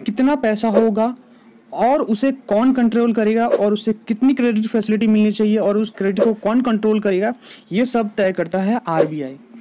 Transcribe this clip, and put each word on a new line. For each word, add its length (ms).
कितना 280
पैसा 340
होगा 480
और 300
उसे 300
कौन 400
control 400
करेगा 340
और 260
उसे 200
कितनी 420
credit 320
facility 400
मिलनी 260
चाहिए 240
और 200
उस 140
credit 340
को 100
कौन 280
control 380
करेगा, 320
ये 120
सब 320
तय 160
करता 260
है 280
आरबीआई। 500